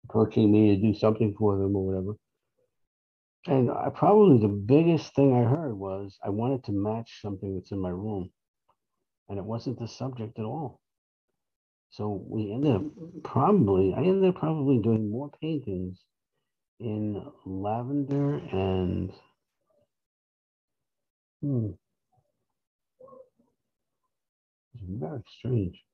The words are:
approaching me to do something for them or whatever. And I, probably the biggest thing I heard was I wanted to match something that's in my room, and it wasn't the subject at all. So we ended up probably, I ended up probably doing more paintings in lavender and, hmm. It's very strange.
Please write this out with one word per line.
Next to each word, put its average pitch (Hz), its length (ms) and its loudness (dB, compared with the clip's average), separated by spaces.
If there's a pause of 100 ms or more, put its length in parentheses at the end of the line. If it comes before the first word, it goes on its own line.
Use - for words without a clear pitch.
approaching 107 460 4
me 107 240 6
to 95 60 0
do 110 160 2
something 110 400 2
for 101 200 2
them 98 180 0
or 95 100 -2
whatever. 95 320 -4 (1300)
And 131 240 2
I, - 180 -4
probably 196 500 6
the 104 140 2
biggest 139 640 2
thing 139 180 6
I 120 160 4
heard 139 240 -2
was 98 500 -8
I 110 60 -6
wanted 120 360 -4
to 104 80 -6
match 110 480 -6
something 98 340 -8
that's 90 160 -10
in 101 80 -6
my 92 100 -4
room, 95 420 -8 (1000)
and 101 80 -8
it 95 80 -10
wasn't 117 340 -8
the 117 80 -8
subject 120 500 -10
at 110 80 -8
all. 139 360 -10 (1120)
So 104 360 -8
we 107 240 -6
ended 131 240 0
up 95 80 -2 (400)
probably, 104 720 4
I 120 60 -2
ended 190 280 2
up 180 60 -2
probably 143 440 0
doing 110 300 2
more 135 220 -8 (100)
paintings 98 600 -6 (760)
in 107 460 -6 (200)
lavender 131 880 -4
and, 92 760 -2 (2250)
hmm. 123 280 -2 (3000)
It's 110 120 -16
very 127 360 -8 (160)
strange. 110 440 -2 (100)